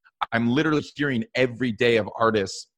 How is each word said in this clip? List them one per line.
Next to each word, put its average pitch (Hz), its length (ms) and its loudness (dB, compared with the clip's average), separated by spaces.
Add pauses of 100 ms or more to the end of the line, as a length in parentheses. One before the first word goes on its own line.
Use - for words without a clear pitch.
(320)
I'm 117 180 2
literally 151 340 0 (120)
hearing 135 300 -2 (100)
every 123 360 0
day 117 260 2
of 101 200 0
artists 107 500 0 (100)